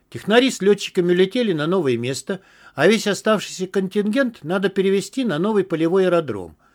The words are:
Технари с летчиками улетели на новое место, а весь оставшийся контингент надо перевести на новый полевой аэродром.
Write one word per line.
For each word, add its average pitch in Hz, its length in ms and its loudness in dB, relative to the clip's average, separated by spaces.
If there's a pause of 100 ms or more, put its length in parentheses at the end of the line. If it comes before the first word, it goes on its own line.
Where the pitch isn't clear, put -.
(100)
Технари 233 400 2
с - 120 -8
летчиками 190 500 0
улетели 190 400 2
на 151 140 -2
новое 156 320 0
место, 135 420 -6 (340)
а 151 140 4
весь 214 180 2
оставшийся 196 600 -2
контингент 208 760 -2
надо 190 280 -2
перевести 196 540 0
на 160 140 -2
новый 202 260 0
полевой 170 420 0
аэродром. 120 500 -2 (180)